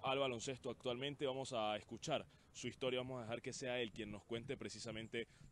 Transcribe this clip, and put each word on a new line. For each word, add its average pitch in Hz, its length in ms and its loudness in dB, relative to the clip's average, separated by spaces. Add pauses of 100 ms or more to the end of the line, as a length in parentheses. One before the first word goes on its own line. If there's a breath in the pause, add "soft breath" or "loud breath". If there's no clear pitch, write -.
al 131 140 6
baloncesto 127 500 0
actualmente. 127 560 0
Vamos 131 260 2
a 107 240 4
escuchar 113 500 0 (280 loud breath)
su - 160 -4
historia, 127 320 2
vamos 127 180 -4
a 117 40 -6
dejar 113 180 -2
que 127 100 -6
sea 123 300 0
él 117 100 0
quien 107 200 -4
nos 104 120 -6
cuente 117 320 -2
precisamente 110 720 -4 (240 loud breath)